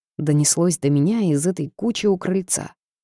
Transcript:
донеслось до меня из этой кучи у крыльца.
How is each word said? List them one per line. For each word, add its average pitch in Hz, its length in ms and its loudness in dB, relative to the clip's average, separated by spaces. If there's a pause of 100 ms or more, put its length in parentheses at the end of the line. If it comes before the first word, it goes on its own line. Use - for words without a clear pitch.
(180)
донеслось 151 600 2
до 143 120 0
меня 156 300 2
из 156 260 0
этой 175 280 -4
кучи 226 320 -4
у 196 100 2
крыльца. 185 580 -4 (300)